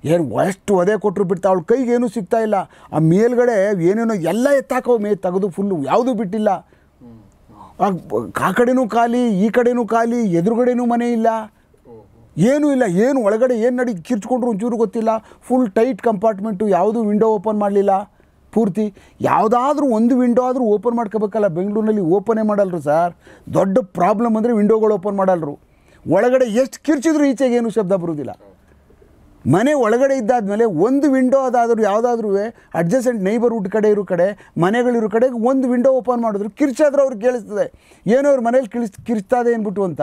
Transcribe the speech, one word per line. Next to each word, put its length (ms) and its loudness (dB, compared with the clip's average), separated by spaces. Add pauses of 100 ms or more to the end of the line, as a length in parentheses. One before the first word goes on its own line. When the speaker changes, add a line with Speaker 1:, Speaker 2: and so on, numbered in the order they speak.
Speaker 1:
ಏನ್ 260 0 (160)
ಎಷ್ಟು 280 -2
ಒದೆ 220 2
ಕೊಟ್ರು 260 -2
ಬಿಡ್ತಾ, 260 -4
ಅವಳ 100 2
ಕೈಗೆ 320 0
ಏನೂ 160 0
ಸಿಗ್ತಾ 300 -4
ಇಲ್ಲ. 180 0 (380)
ಆ 60 0
ಮೇಲ್ಗಡೆ 840 2
ಏನೇನೋ 300 0
ಎಲ್ಲ 340 0 (100)
ಎತ್ತಾಕೋ 400 0
ಮೇ 180 -2
ತೆಗೆದು 340 -2
ಫುಲ್ಲು 340 -4
ಯಾವುದೂ 300 0
ಬಿಟ್ಟಿಲ್ಲ. 380 -2
Speaker 2:
ಹ್ಮ್. 1500 -8 (400)
Speaker 1:
ಆ, 60 0
ಆ 40 0
ಕಡೆನೂ 380 2
ಖಾಲಿ, 560 0
ಈ 40 2
ಕಡೆನೂ 360 0
ಖಾಲಿ, 480 -2
ಎದುರುಗಡೆನೂ 520 0
ಮನೆ 260 0
ಇಲ್ಲ, 160 0
Speaker 2:
ಓಹೋ. 760 -10 (320)
Speaker 1:
ಏನೂ 340 4
ಇಲ್ಲ. 120 2
ಏನು 380 2
ಒಳಗಡೆ 340 2
ಏನು 200 0
ನಡಿ 200 -2
ಕಿರ್ಚ್ಕೊಂಡ್ರು 560 -4
ಒಂಚೂರು 260 -4
ಗೊತ್ತಿಲ್ಲ. 400 -2
ಫುಲ್ 540 -2
ಟೈಟ್ 300 0
ಕಂಪಾರ್ಟ್ಮೆಂಟು, 680 -2
ಯಾವುದೂ 360 2
ವಿಂಡೋ 240 2
ಓಪನ್ 320 0
ಮಾಡಲಿಲ್ಲ 540 0 (400)
ಪೂರ್ತಿ. 400 0 (280)
ಯಾವುದಾದ್ರೂ 680 0
ಒಂದು 300 2
ವಿಂಡೋ 240 2
ಆದ್ರೂ 220 -2
ಓಪನ್ 300 0
ಮಾಡ್ಕೋಬೇಕಲ್ಲ. 540 -2
ಬೆಂಗಳೂರಿನಲ್ಲಿ 540 -2
ಓಪನೇ 400 0
ಮಾಡಲ್ರು 400 -2
ಸರ್. 320 0 (400)
ದೊಡ್ಡ 260 0
ಪ್ರಾಬ್ಲಮ್ 580 -2
ಅಂದ್ರೆ 160 0
ವಿಂಡೋಗಳು 420 2
ಓಪನ್ 220 -6
ಮಾಡಲ್ರು. 420 -2 (520)
ಒಳಗಡೆ 340 2
ಎಷ್ಟು 380 -2
ಕಿರ್ಚಿದ್ರು 420 2
ಈಚೆಗೆ 300 2
ಏನೂ 140 0
ಶಬ್ದ 220 -2
ಬರೋದಿಲ್ಲ. 480 -4 (1120)
ಮನೆ 220 2
ಒಳಗಡೆ 440 2
ಇದ್ದಾದ್ಮೇಲೆ 480 0
ಒಂದು 460 2
ವಿಂಡೋ 260 2
ಅದಾದ್ರೂ 460 0
ಯಾವುದಾದ್ರೂ 460 0 (460)
ಅಡ್ಜಸೆಂಟ್ 480 0
ನೇಬರ್‌ಹುಡ್ 460 0
ಕಡೆ 200 0
ಇರೋ 140 2
ಕಡೆ 480 -2 (100)
ಮನೆಗಳಿರೋ 480 0
ಕಡೆ 200 2
ಒಂದು 400 0
ವಿಂಡೋ 200 2
ಓಪನ್ 320 0
ಮಾಡಿದ್ರು 280 -4
ಕಿರ್ಚಾದ್ರೂ 520 0
ಅವ್ರಿಗೆ 200 -2
ಕೇಳಿಸ್ತದೆ, 500 -2 (360)
ಏನೋ 220 4
ಅವ್ರ 100 4
ಮನೇಲಿ 280 0
ಕಿರ್ಚ್-, 380 -8
ಕಿರ್ಚ್ತಾ 320 -2
ಇದೆ 140 0
ಏನ್ಬಿಟ್ಟು 320 -2
ಅಂತ. 200 -4